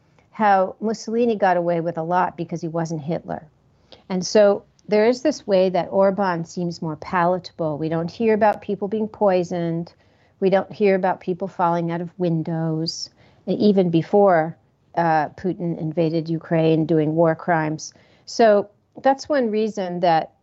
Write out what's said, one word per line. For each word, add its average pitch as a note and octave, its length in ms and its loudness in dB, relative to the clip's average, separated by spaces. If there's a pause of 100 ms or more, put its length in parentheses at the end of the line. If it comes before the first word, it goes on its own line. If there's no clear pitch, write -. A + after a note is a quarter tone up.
(300)
how G3 500 2
Mussolini A3+ 560 -2
got F#3+ 220 2
away E3+ 220 0
with E3 180 -4
a D#3+ 40 -4
lot F3 340 -2
because E3+ 240 -8
he E3+ 80 -6
wasn't D#3+ 340 -6
Hitler. E3+ 440 -8 (600)
And F#3 180 -4
so G3+ 380 4 (240)
there G#3+ 200 2
is B3 140 0
this - 240 -2
way F#3+ 240 2
that E3+ 200 -2
Orban F#3+ 540 0
seems F3 380 -8
more D#3+ 140 -6
palatable. E3+ 840 -2
We D#3+ 100 -4
don't E3 220 -4
hear A3 240 0
about G#3 280 2
people G3+ 260 -6
being G#3+ 200 -4
poisoned. F3 840 -2 (480)
We G3 100 2
don't F#3+ 200 0
hear G3 240 2
about F#3 260 0
people F#3 280 -6
falling E3+ 420 -2
out E3+ 100 -4
of F3 180 -10
windows, E3 920 -4 (360)
even F#3+ 440 2
before, E3 680 4 (400)
uh, D#3+ 340 0
Putin E3+ 480 -6
invaded D#3+ 500 -2
Ukraine, D#3+ 580 0
doing D#3 280 0
war E3 200 4
crimes. D#3+ 600 -4 (320)
So G#3 440 2 (320)
that's C4+ 260 0
one C4 220 0
reason G3+ 500 -4
that E3 320 2 (100)